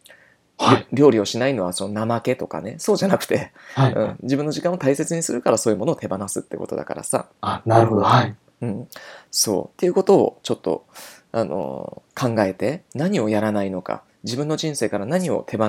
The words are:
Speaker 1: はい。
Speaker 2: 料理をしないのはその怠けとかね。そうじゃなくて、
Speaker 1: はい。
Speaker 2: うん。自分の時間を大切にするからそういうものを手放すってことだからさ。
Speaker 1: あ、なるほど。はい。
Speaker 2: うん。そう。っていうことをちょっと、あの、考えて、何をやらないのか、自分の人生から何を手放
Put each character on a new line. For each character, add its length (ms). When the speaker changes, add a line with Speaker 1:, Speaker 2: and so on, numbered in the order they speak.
Speaker 1:
は 180
い。 140
Speaker 2:
料 180
理 80
を 60
し 140
な 100
い 60
の 100
は 80
そ 160
の 180
怠 140
け 160
と 100
か 140
ね。 180
そ 160
う 20
じ 100
ゃ 20
な 80
く 80
て、 280
Speaker 1:
は 140
い。 60
Speaker 2:
う 60
ん。 200
自 160
分 80
の 80
時 80
間 120
を 60
大 160
切 220
に 60
す 100
る 80
か 100
ら 80
そ 120
う 20
い 40
う 20
も 80
の 60
を 40
手 100
放 220
す 120
っ 20
て 160
こ 80
と 100
だ 80
か 100
ら 80
さ。 240
Speaker 1:
あ、 240
な 160
る 60
ほ 100
ど。 60
は 220
い。 120
Speaker 2:
う 60
ん。 220
そ 300
う。 80
っ 80
て 100
い 20
う 60
こ 80
と 160
を 240
ち 100
ょ 20
っ 60
と、 260
あ 120
の、 580
考 280
え 100
て、 300
何 260
を 100
や 100
ら 120
な 120
い 60
の 100
か、 220
自 140
分 120
の 100
人 180
生 140
か 80
ら 80
何 240
を 160
手 100
放 120